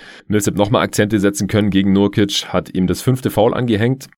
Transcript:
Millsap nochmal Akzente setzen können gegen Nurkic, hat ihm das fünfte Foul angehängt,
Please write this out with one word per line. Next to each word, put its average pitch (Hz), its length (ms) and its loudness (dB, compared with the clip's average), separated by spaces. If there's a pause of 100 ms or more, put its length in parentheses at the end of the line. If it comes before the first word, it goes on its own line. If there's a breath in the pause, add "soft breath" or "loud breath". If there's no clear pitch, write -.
(260 loud breath)
Millsap 101 300 0
nochmal 101 260 2
Akzente 107 360 0
setzen 101 300 0
können 104 220 0
gegen 98 240 2
Nurkic, 101 540 0
hat - 260 -4
ihm 92 120 0
das 90 140 -2
fünfte 127 300 -2
Foul 110 240 2
angehängt, 120 640 -2